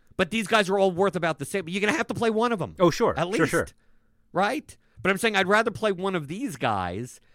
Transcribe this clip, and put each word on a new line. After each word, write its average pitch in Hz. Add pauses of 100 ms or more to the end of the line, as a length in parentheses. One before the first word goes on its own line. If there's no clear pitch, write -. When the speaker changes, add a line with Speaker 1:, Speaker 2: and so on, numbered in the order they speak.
(160)
Speaker 1:
but 185
these 220
guys 208
are 196
all 196
worth 180
about 165
the 139
same. 180
You're 185
gonna 208
have 233
to 233
play 220
one 220
of 220
them. 123
Speaker 2:
Oh, 170
sure. 220
Speaker 1:
At 147
Speaker 2:
Sure, 185
Speaker 1:
least. 208
Speaker 2:
sure. 151 (640)
Speaker 1:
Right? 208 (260)
But 185
I'm 196
saying 220
I'd 190
rather 220
play 214
one 185
of 156
these 196
guys 101 (160)